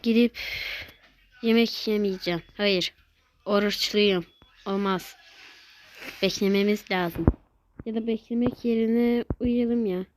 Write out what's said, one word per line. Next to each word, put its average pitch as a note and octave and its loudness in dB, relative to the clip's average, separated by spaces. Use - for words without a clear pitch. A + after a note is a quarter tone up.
Gidip A#3 4
yemek A3+ 2
yemeyeceğim. F#3+ -2
Hayır. G3 2
Oruçluyum. G3+ 2
Olmaz. G3 -2
Beklememiz G3+ 0
lazım. F3 -2
Ya A3 -8
da A3+ -4
beklemek A#3+ -2
yerine A#3 0
uyuyalım A#3+ 0
ya. F#3 -4